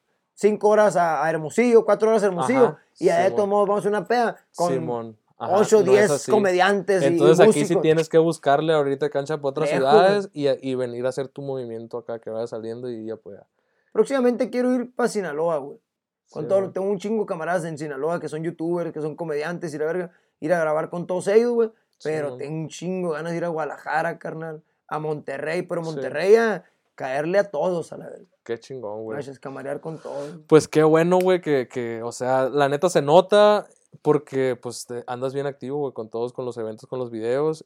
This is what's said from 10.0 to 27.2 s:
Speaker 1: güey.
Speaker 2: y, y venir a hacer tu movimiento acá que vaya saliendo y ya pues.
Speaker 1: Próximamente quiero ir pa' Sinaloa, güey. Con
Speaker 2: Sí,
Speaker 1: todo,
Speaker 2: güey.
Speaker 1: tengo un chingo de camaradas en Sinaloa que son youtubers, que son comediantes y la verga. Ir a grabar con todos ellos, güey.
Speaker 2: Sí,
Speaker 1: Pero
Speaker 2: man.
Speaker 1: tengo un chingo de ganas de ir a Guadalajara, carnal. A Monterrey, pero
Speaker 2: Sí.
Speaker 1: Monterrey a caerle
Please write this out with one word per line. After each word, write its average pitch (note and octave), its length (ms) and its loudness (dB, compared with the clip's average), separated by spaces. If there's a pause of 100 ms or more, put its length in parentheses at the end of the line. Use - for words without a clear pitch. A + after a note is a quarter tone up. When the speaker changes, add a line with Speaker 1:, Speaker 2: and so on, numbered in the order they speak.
Speaker 1:
güey. C#3 300 0
Speaker 2:
y, C3+ 80 -6
y C3 60 -2
venir B2 320 -6
a - 20 0
hacer C3 200 -6
tu - 120 -16
movimiento A#2+ 560 -10
acá A#2+ 220 -10
que - 100 -14
vaya A2+ 160 -6
saliendo A#2 460 -10
y A2 160 -12
ya A2 80 -10
pues. G2+ 240 -20 (520)
Speaker 1:
Próximamente B3 580 0
quiero B3 240 0
ir B3 200 -4
pa' A#3+ 140 0
Sinaloa, E3+ 500 -2
güey. C#3 220 -10 (500)
Con D#3 140 -10
Speaker 2:
Sí, D#3 60 -8
Speaker 1:
todo, F#3+ 120 4
Speaker 2:
güey. F#3 100 -6
Speaker 1:
tengo F#3 160 -4
un G3+ 100 -2
chingo G#3 260 -4
de - 40 -6
camaradas E3+ 380 -4
en D#3+ 120 -8
Sinaloa D3+ 420 -6
que D3+ 100 -8
son D#3 140 -8
youtubers, E3 500 -4
que D3+ 80 -8
son D3+ 140 -6
comediantes D#3+ 580 -6
y D#3 40 -10
la D3+ 80 -2
verga. E3+ 260 -4 (280)
Ir D#3 140 -2
a F3 60 2
grabar D#3 300 -2
con F3 180 -8
todos F3+ 200 -4
ellos, A3+ 260 4
güey. A3+ 160 0 (280)
Speaker 2:
Sí, - 120 -8
Speaker 1:
Pero D3+ 200 -4
Speaker 2:
man. B2 80 -12
Speaker 1:
tengo C#3 180 -8
un D#3+ 140 -6
chingo F3+ 400 -6
de D#3 80 -4
ganas D#3+ 140 -8
de E3 60 -4
ir F3 80 -4
a F3 40 -4
Guadalajara, D#3+ 680 -4
carnal. D#3+ 460 -12 (240)
A D3+ 120 -6
Monterrey, D#3 640 -6
pero F3 200 -6
Speaker 2:
Sí. D#3+ 80 -8
Speaker 1:
Monterrey D3+ 440 4
a A3 280 2 (320)
caerle D3+ 440 -2